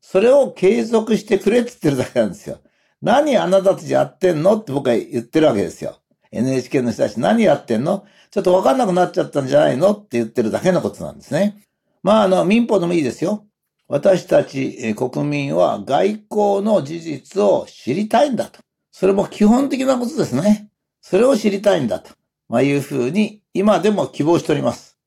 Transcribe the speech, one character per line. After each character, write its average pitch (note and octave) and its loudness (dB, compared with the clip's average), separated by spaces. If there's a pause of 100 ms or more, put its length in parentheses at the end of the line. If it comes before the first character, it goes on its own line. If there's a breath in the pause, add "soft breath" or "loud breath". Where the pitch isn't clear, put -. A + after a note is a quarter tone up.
そ - -2
れ A#3+ 4
を C4+ 4
継 A3+ 2
続 A3 0
し - -6
て G3 0
く G3 0
れ A#3+ 2
っ A#3 -2
て A#3+ -10
言 - -20
っ - -20
て D#3 0
る C#3 0
だ B2 -2
け - -2
な G#2+ 2
ん F#2+ -6
で E2+ -14
す - -18
よ。 - -12 (420)
「何 C4+ 2
あ E3+ 2
な F#3+ 2
た F#3 2
た D3 -10
ち C#3 -6
や C3+ 2
っ C#3 -14
て F3+ 0
ん D3+ -2
の？」 G3+ 4
っ G#3+ -8
て - -10
僕 C3 -2
は A#2+ 2
言 A#2+ -4
っ A2+ -12
て - 0
る D#3 6
わ B2 2
け G2+ 0
で E2+ -2
す - -14
よ。 - -12 (340)
エ - -6
ヌ C3 0
エ C3 0
イ B2+ -4
チ - -12
ケ C#3+ 0
ー - -2
の A#2+ -2
人 C3 -4
た A#2 -2
ち、 - -12
「何 G#3+ 2
や E3+ 4
っ - -12
て A#2 -2
ん A#2 -2
の？ F3+ -4 (240 soft breath)
ち - -4
ょ - -2
っ F3 -6
と F3 4
分 F#3 2
か C4+ 2
ん C4 -2
な B3 0
く F3+ -2
な F3 2
っ E3+ -6
ち - -4
ゃ - 0
っ - -12
た C#3+ -4
ん C3 -4
じ C3+ 0
ゃ D3 6
な D3+ 2
い C3 -2
の？」 F#3 2
っ G3+ -6
て - -8
言 A#2 0
っ - -8
て A2+ -4
る A2 0
だ G#2 -4
け F3+ 0
の E3+ 0
こ A2 -4
と - -14
な C#2+ -10
ん - -20
で - -20
す - -12
ね。 G3 -2 (400)
ま G#3+ 2
あ、 - 2
あ G3 2
の、 F3+ 2
民 A3 2
放 G#3 2
で E3+ -2
も F3 -2
い E3+ 2
い - 0
で B2 -2
す - -6
よ。 G#3 -4 (420)
私 F3 0
た D3 2
ち、 C3 -8
え A2+ -4
ー、 B2+ -4
国 D3 -4
民 D3 -4
は C3 0
外 F#3+ -2
交 G3+ 0
の G#3 0
事 D#3+ -10
実 E3 -6
を G3 2
知 - -6
り G#3 -4
た C#4+ 2
い D4 -2
ん A#3 -4
だ - -4
と。 - -20 (300)
そ - -4
れ G3 4
も G3 0
基 - -2
本 B3 4
的 C4 -4
な F#3 0
こ B2 -4
と - -8
で G3+ -2
す A#2+ -8
ね。 G3+ 0 (300)
そ - -2
れ A#3 4
を C4+ 4
知 G#3+ 0
り G3 -4
た G3+ 2
い D#3 -2
ん A#2+ -2
だ F#2 -4
と、 - -20 (380)
ま A2+ 0
あ、 B2+ 4
い C#3+ 2
う C#3+ 0
ふ C#3 -8
う B2 -2
に G#3 -2 (100)
今 G3 2
で G3 2
も F3+ -2
希 - -8
望 D#3+ 2
し - -2
て - -2
お - 2
り C#3 -4
ま B2 -2
す。 - -18